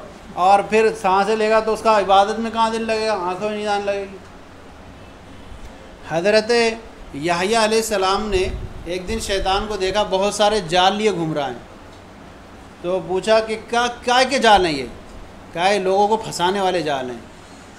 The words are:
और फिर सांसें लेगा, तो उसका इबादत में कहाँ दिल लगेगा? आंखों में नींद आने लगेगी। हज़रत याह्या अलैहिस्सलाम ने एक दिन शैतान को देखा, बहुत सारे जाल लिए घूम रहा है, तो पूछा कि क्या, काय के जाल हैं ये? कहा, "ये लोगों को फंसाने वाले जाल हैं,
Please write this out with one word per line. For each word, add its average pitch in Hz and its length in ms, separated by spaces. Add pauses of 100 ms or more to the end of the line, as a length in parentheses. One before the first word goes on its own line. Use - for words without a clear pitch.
(380)
और 196 320
फिर 220 240
सांसें 196 420
लेगा, 220 260
तो 220 120
उसका 220 260
इबादत 202 400
में 226 120
कहाँ 226 200
दिल 226 100
लगेगा? 220 320
आंखों 185 360
में 214 80
नींद 208 100
आने 202 180
लगेगी। 196 340 (1900)
हज़रत 220 680 (360)
याह्या 175 480
अलैहिस्सलाम 214 640
ने 190 100 (480)
एक 180 200
दिन 220 120
शैतान 196 480
को 208 100
देखा, 190 280
बहुत 190 300
सारे 208 320
जाल 180 260
लिए 208 200
घूम 165 200
रहा 139 140
है, 127 60 (1300)
तो 180 160
पूछा 185 400
कि 220 160
क्या, 233 320
काय 240 380
के 254 140
जाल 208 260
हैं 160 80
ये? 123 160 (640)
कहा, 170 140
"ये 202 120
लोगों 196 280
को 220 100
फंसाने 185 440
वाले 185 220
जाल 135 260
हैं, 117 140 (560)